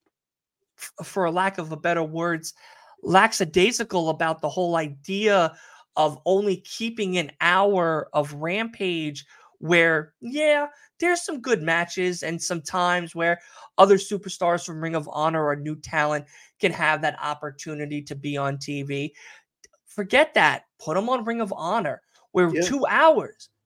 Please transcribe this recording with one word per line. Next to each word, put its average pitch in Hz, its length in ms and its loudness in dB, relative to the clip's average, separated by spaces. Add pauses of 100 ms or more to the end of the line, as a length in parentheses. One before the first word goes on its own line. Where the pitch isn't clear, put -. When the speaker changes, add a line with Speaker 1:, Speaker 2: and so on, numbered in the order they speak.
(800)
Speaker 1:
f-, - 280 -16
for 185 200 -2
a 165 40 0
lack 180 280 0
of 160 120 -8
a 160 60 -10
better 170 260 0
words, 160 520 -4 (480)
lackadaisical 185 1040 2
about 160 320 -2
the 151 80 -2
whole 170 280 -2
idea 175 760 0 (400)
of 151 300 0
only 190 320 2
keeping 220 600 -6
an 151 140 -4 (100)
hour 175 720 2
of 147 180 0
Rampage 170 920 -6 (320)
where, 160 600 2
yeah, 294 480 0 (300)
there's 349 240 0
some 302 180 -8
good 226 220 0
matches 170 600 -2
and 165 180 -6
some 170 200 -6
times 175 520 -2
where 170 260 0 (360)
other 196 200 8
superstars 185 680 -2
from 160 160 -10
Ring 165 160 -4
of 151 160 -6
Honor 156 340 0
or 147 80 0
new 147 220 -8
talent 151 480 -2 (340)
can 180 140 0
have 156 300 0
that 151 200 -2
opportunity 147 800 -8
to 143 140 -12
be 143 200 -6
on 139 220 -2
T 143 240 -8
V. 143 320 -6 (720)
Forget 247 480 2
that. 151 300 2 (160)
Put 156 160 -2
'em 208 120 -2
on 247 160 -2
Ring 233 160 -4
of 196 160 -4
Honor, 165 460 -4 (300)
where 180 200 4
Speaker 2:
Yeah. 156 100 2
Speaker 1:
two 240 240 0
hours, 233 640 4 (180)